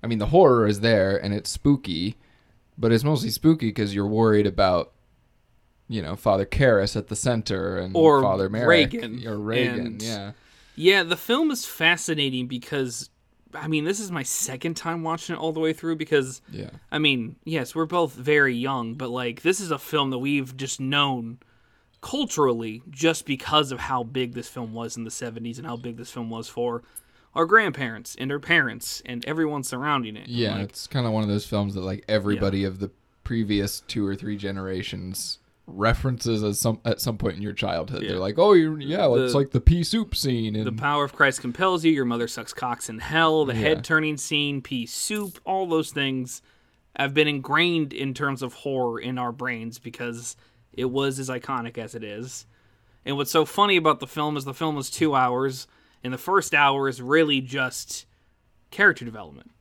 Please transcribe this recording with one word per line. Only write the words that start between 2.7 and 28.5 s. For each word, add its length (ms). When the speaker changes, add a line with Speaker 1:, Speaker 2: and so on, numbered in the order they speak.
Speaker 1:
but 140
it's 120
mostly 280
spooky 400
'cause 240
you're 120
worried 380
about, 460
you 140
know, 140
Father 300
Karras 500
at 120
the 80
center 640
and 180
Speaker 2:
Or 260
Speaker 1:
Father 280
Merrick 440
Speaker 2:
Reagan. 340
Speaker 1:
or 100
Reagan, 500
Speaker 2:
And 160
Speaker 1:
yeah. 280
Speaker 2:
Yeah, 280
the 140
film 340
is 140
fascinating 840
because, 600
I 140
mean, 160
this 160
is 120
my 120
second 520
time 280
watching 320
it 40
all 120
the 80
way 140
through 240
because, 440
Speaker 1:
Yeah. 180
Speaker 2:
I 80
mean, 440
yes, 320
we're 100
both 280
very 420
young, 380
but, 160
like, 320
this 180
is 120
a 80
film 320
that 80
we've 360
just 240
known 600
culturally 880
just 380
because 440
of 100
how 220
big 300
this 160
film 240
was 240
in 60
the 80
seventies 480
and 80
how 100
big 200
this 120
film 220
was 160
for 340
our 100
grandparents 720
and 140
our 80
parents 680